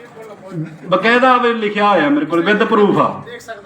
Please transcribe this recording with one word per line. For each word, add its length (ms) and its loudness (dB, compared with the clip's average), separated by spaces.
ਬਕਾਇਦਾ 480 2
ਵੀ 160 0
ਲਿਖਿਆ 360 -2
ਹੋਇਆ 200 2
ਮੇਰੇ 160 0
ਕੋਲ, 200 0
with 220 2
proof 340 2
ਆ, 80 0